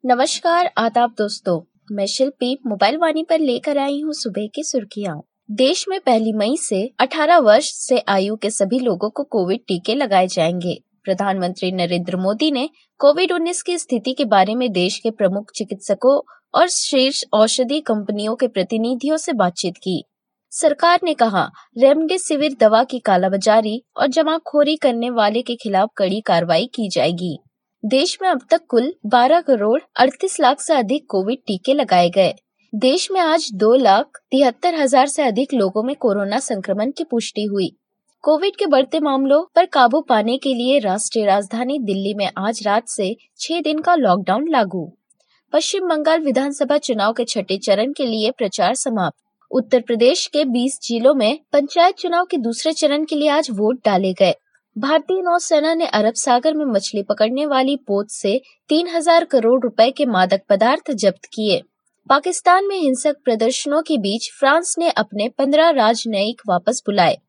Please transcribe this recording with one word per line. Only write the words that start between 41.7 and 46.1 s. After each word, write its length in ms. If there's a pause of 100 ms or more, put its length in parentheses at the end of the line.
दिल्ली 340
में 240
आज 280
रात 220
से 280 (220)
छह 240
दिन 180
का 160
लॉकडाउन 540
लागू। 480 (560)
पश्चिम 340
बंगाल 320